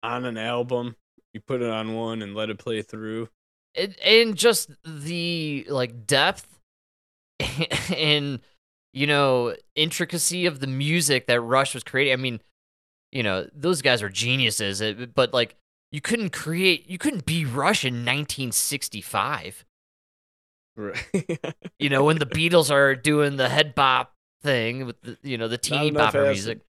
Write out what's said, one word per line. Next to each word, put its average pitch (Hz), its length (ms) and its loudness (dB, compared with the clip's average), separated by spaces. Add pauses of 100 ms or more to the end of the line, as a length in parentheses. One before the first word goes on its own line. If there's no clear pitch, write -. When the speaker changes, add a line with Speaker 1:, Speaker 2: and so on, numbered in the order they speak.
Speaker 1:
On 120 220 -4
an 120 140 -4
album, 120 580 -2 (380)
you 107 60 -12
put 127 200 -4
it 120 100 0
on 110 240 -2
one 113 280 -4
and 101 120 -10
let 110 160 -4
it 107 80 -8
play 110 240 -6
through. 110 460 -8 (460)
Speaker 2:
It, 190 300 -6
and 226 320 6
just 226 340 2 (140)
the, 160 840 -6
like, 123 380 -4
depth 147 400 2 (960)
<laughs> - 0 - (540)
and, 143 460 0 (520)
you 135 140 -2
know, 135 480 4 (200)
intricacy 170 720 -2
of 147 140 -2
the 135 60 -4
music 143 600 0
that 120 140 4
Rush 131 340 0
was 120 80 -10
creating. 135 300 0
I 127 40 2
mean, 127 240 -4 (680)
you 135 120 -4
know, 95 320 -2
those 147 280 -2
guys 123 200 4
are 104 60 -4
geniuses, 107 720 -2
it, 110 340 -6
but, 123 200 2
like, 120 220 0 (340)
you 147 100 -10
couldn't 220 320 -2
create, 175 560 0
you 180 100 -10
couldn't 240 280 -2
be 160 200 0
Rush 143 380 2
in 120 200 -2
nineteen 131 480 -4
sixty-five. 107 1120 -4 (1120)
Speaker 1:
Right. 104 360 -8
<laughs> 165 420 -4 (260)
Speaker 2:
You 147 80 0
know, 139 160 4
when 156 140 4
the 147 80 -2
Beatles 160 460 4
are 139 240 6
doing 147 400 2
the 131 120 2
head 143 280 2
bop 131 360 2 (300)
thing 127 440 0
with 120 160 -12
the, 117 200 -12
you 131 160 -6
know, 113 100 -2
the 117 60 -4
Speaker 1:
Not 120 80 -6
Speaker 2:
teeny 151 260 0
Speaker 1:
enough 135 260 2
Speaker 2:
bopper - 80 4
Speaker 1:
acid. 139 120 4
Speaker 2:
music. 107 340 -6